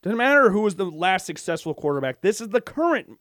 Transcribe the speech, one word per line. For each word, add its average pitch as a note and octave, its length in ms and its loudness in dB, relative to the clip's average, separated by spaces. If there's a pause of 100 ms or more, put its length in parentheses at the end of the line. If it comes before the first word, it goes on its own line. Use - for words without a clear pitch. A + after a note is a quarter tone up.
Doesn't G#3+ 160 -2
matter C4+ 320 6
who G3+ 100 2
was G#3 160 0
the F#3 140 -4
last F3 360 0
successful D#3+ 480 -6
quarterback. C#3 460 -4
This G#3+ 200 0
is A3+ 100 -10
the A#3 100 0
current D4 600 -4